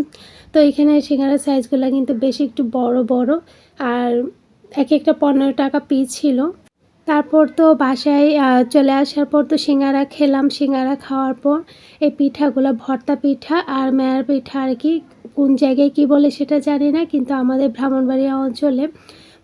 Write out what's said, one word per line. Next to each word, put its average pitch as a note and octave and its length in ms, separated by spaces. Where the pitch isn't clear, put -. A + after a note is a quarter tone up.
তো D#4 80
এখানে D4 400
সিঙ্গারার C#4 380
সাইজগুলো C4+ 520
কিন্তু C4+ 240
বেশ B3 260
একটু C#4 320
বড় B3 300
বড়, B3 360
আর A#3+ 440
এক C#4 160
একটা D4+ 200
পনেরো C#4 400
টাকা C#4 280
পিস C4+ 300
ছিল। C#4+ 400
তারপর D4+ 500
তো D#4+ 180
বাসায়, C#4+ 640
আহ, B3+ 260
চলে C4+ 280
আসার C#4+ 340
পর D4 180
তো D#4 120
সিঙ্গারা C#4 480
খেলাম। C#4 440
সিঙ্গারা C4+ 480
খাওয়ার C4+ 380
পর C#4+ 280
এই D4 100
পিঠাগুলো, C#4 600
ভর্তা C4 440
পিঠা C#4+ 420
আর C4+ 340
মেয়ার C4 320
পিঠা C4+ 360
আর C4 140
কি, D#4 260
কোন C#4 220
জায়গায় C#4 340
কি D4 160
বলে C#4+ 240
সেটা C#4+ 280
জানি C#4+ 340
না, E4 120
কিন্তু C#4 300
আমাদের C4 340
ব্রাহ্মণবাড়িয়া C4 680
অঞ্চলে C4+ 520